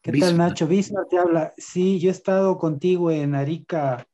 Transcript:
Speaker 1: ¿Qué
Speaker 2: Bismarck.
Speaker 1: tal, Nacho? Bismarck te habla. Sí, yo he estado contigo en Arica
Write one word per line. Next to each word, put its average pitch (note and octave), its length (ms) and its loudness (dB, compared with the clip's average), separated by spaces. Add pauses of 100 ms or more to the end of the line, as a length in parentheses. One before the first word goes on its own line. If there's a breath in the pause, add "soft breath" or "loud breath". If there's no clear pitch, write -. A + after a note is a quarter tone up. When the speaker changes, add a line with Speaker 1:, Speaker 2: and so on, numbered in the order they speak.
Speaker 1:
¿Qué - 120 -6
Speaker 2:
Bismarck. F3 180 4
Speaker 1:
tal, E3+ 80 2
Nacho? E3+ 280 0
Bismarck F#3+ 440 0
te F3+ 80 2
habla. E3 400 0
Sí, F#3 420 -2
yo F3+ 80 2
he F#3 40 2
estado F#3+ 440 0
contigo E3+ 540 0
en D3 240 -2
Arica C#3 800 -4